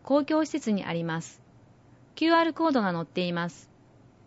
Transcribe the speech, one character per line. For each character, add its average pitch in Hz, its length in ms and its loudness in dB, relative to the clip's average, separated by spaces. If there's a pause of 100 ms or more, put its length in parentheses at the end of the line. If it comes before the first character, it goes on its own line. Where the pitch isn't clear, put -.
公 285 200 2
共 311 200 0
施 302 40 -2
設 277 240 -4
に 196 120 0
あ - 80 -6
り 170 120 -2
ま 165 180 -4
す。 - 200 -20 (760)
キ 311 120 0
ュ 330 60 6
ー 330 40 6
ア 330 40 6
ー 330 40 2
ル 320 80 -2
コ 330 140 0
ー 320 40 2
ド 254 100 2
が 190 100 0
載 170 120 -4
っ - 20 -6
て - 160 -4
い 175 120 -2
ま 170 160 -2
す。 - 200 -18 (580)